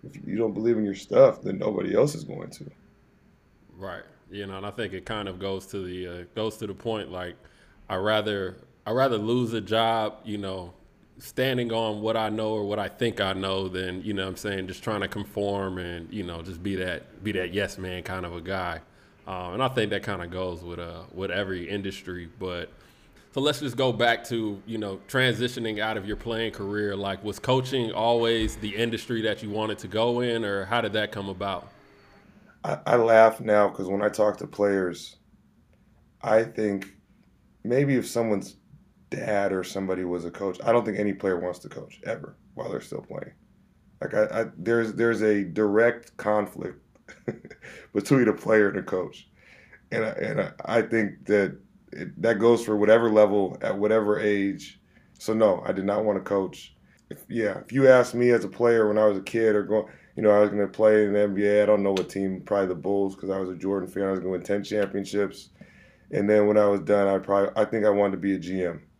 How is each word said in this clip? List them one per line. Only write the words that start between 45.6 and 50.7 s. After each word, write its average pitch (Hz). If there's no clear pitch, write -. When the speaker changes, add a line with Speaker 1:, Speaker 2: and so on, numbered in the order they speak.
Speaker 1:
conflict 104
<laughs> -
between 120
a 104
player 107
and 98
a 90
coach. -
And 113
I, 110
and 107
I, 85
I 113